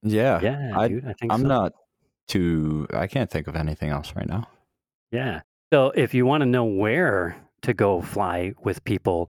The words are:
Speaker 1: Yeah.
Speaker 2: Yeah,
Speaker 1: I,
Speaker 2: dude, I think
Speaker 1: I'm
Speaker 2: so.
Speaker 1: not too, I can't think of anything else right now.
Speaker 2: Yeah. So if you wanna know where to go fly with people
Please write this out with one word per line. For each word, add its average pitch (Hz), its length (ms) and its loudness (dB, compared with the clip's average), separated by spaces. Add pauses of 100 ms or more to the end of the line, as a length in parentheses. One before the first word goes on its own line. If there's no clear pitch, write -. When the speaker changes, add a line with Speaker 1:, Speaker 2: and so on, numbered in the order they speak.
Speaker 1:
Yeah. 107 400 2
Speaker 2:
Yeah, 131 320 -2
Speaker 1:
I, 110 140 2
Speaker 2:
dude, 127 180 -4
I - 80 -8
think - 180 -4
Speaker 1:
I'm 113 100 2
Speaker 2:
so. 139 60 2
Speaker 1:
not 120 240 2 (540)
too, 78 680 0
I 80 140 -2
can't 131 240 -4
think 78 160 -4
of 76 100 -8
anything 78 320 -4
else 73 260 -6
right - 140 -6
now. 110 200 -6 (640)
Speaker 2:
Yeah. 117 300 -6 (320)
So 135 220 6
if 127 200 0
you 123 120 4
wanna 143 200 2
know 123 180 2
where 107 720 0 (260)
to 123 120 0
go 101 260 2
fly 90 640 -4
with 95 220 -4
people 87 540 0